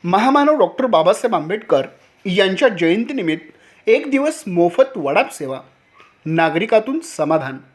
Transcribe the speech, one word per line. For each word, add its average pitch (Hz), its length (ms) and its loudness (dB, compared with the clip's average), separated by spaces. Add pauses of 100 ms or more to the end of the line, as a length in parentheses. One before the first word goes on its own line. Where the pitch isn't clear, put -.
महामानव 269 540 2
डॉक्टर 247 280 0
बाबासाहेब 196 500 2
आंबेडकर 160 460 -2 (440)
यांच्या 190 420 2
जयंतीनिमित्त 175 760 -2 (440)
एक 277 240 2
दिवस 294 360 -2
मोफत 175 500 0
वडाप 160 360 -2
सेवा, 135 260 -10 (680)
नागरिकातून 196 720 0
समाधान. 147 580 -4 (180)